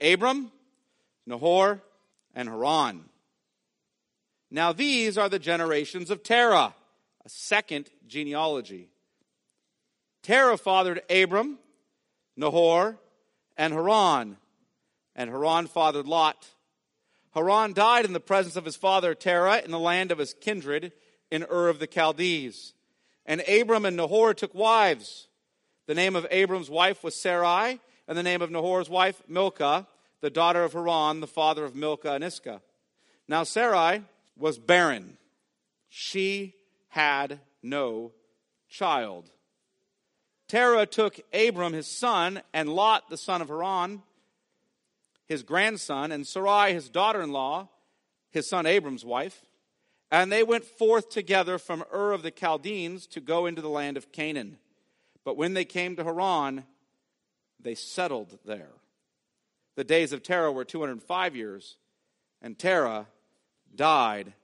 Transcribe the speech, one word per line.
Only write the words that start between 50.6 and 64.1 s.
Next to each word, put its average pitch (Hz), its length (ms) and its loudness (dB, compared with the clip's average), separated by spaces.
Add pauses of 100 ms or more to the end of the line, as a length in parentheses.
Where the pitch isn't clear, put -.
forth 220 440 0
together 180 480 0
from 170 340 -8
Ur 202 200 -2
of 190 100 -2
the 160 80 -8
Chaldeans 175 760 -6
to - 120 -14
go 165 280 -2
into 165 140 -6
the 151 80 -8
land 143 280 -6
of - 140 -16
Canaan. 147 460 -10 (680)
But 135 120 -6
when 170 160 -2
they 185 120 -4
came 180 300 -8
to 165 80 -8
Haran, 160 640 -4 (920)
they 120 140 -10
settled 113 720 -8
there. 95 280 -14 (1000)
The 127 100 -6
days 160 280 2
of 139 80 -10
Terah 170 300 0
were 131 140 -6
two 165 160 -10
hundred 127 200 -8
five 180 340 -4
years, 104 420 -14 (680)
and 113 160 -16
Terah 127 480 -2 (640)
died 110 600 0 (100)